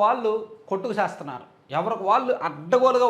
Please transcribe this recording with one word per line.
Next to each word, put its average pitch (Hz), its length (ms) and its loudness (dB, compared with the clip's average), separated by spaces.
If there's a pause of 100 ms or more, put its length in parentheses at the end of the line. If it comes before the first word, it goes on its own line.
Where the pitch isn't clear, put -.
వాళ్ళు 226 300 2 (380)
కొట్టుకు 196 300 -4
చేస్తున్నారు, 147 460 -6 (340)
ఎవరికి 220 300 -4
వాళ్ళు 247 240 2 (140)
అడ్డగోలుగా 247 640 2